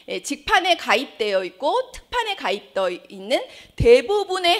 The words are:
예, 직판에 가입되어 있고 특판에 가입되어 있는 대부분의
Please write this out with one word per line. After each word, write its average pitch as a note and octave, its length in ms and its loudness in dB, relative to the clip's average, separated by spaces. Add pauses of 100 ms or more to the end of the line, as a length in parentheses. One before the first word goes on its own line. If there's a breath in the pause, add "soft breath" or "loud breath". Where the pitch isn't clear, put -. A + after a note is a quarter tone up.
예, F#3 120 -8
직판에 F4+ 540 0
가입되어 G#3 680 -2
있고 G4+ 480 -4
특판에 A4+ 420 -6
가입되어 F#3+ 540 -4 (180)
있는 G3+ 340 -4 (360 loud breath)
대부분의 F#4 840 4